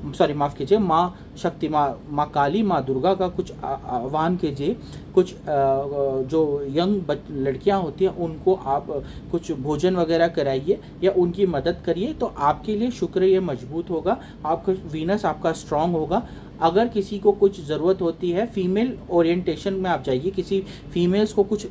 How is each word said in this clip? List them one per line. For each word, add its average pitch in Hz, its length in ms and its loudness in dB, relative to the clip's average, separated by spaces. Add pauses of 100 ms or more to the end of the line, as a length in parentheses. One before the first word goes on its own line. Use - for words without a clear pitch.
सॉरी 147 280 2
माफ़ 143 240 -2
कीजिए, 147 200 2
माँ 180 380 2 (220)
शक्ति, 170 300 -2
माँ, 147 420 0
माँ 147 200 0
काली, 147 340 2
माँ 170 220 2
दुर्गा 135 280 2
का 185 140 0
कुछ 180 240 -6 (120)
आ-, - 40 -6
आह्वान 135 720 -2
कीजिए। 147 380 -2 (400)
कुछ, 180 180 4
अ, - 40 -16 (880)
जो 143 440 0
यंग 180 320 0
बच-, 147 300 -4
लड़कियां 139 500 0
होती 170 240 -2
हैं 185 100 0
उनको 170 400 0
आप 143 480 -2 (280)
कुछ 170 200 -2
भोजन 151 440 0
वगैरह 170 320 4
कराइए 143 520 0 (240)
या - 80 4
उनकी 180 340 2
मदद 170 400 0
करिए, 185 280 0
तो - 240 -4
आपके 147 380 2
लिए 240 160 0
शुक्र 185 320 -2
ये 190 160 6
मजबूत 147 500 -4
होगा, 165 300 -2 (260)
आपका 165 280 0
वीनस 170 520 -2
आपका 165 280 0
strong 160 420 0
होगा। 165 320 0 (340)
अगर 180 260 4
किसी 208 320 -4
को 190 120 6
कुछ 196 340 2
ज़रूरत 156 360 0
होती 170 300 0
है, 190 140 0
female 208 520 0 (120)
orientation 175 640 2
में 185 160 0
आप 151 140 0
जाइए, 135 260 0
किसी 190 300 -2 (340)
females 190 400 2
को 208 100 4
कुछ 202 280 -2